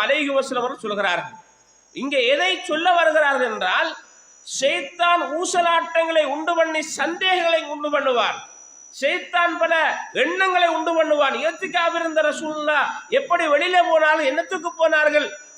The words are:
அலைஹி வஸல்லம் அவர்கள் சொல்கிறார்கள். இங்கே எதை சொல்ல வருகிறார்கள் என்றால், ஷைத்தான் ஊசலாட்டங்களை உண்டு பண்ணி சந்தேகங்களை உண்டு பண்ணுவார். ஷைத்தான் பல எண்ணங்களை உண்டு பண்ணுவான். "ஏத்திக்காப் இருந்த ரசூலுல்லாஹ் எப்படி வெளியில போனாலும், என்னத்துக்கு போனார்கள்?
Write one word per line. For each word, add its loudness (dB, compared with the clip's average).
அலைஹி 0
வஸல்லம் -2
அவர்கள் -6
சொல்கிறார்கள். -2
இங்கே -2
எதை 0
சொல்ல 0
வருகிறார்கள் 2
என்றால், -2
ஷைத்தான் 0
ஊசலாட்டங்களை 2
உண்டு -2
பண்ணி 0
சந்தேகங்களை 0
உண்டு -6
பண்ணுவார். 0
ஷைத்தான் -2
பல 0
எண்ணங்களை 2
உண்டு 0
பண்ணுவான். 2
"ஏத்திக்காப் -2
இருந்த 0
ரசூலுல்லாஹ் -2
எப்படி 0
வெளியில 2
போனாலும், 4
என்னத்துக்கு -4
போனார்கள்? 2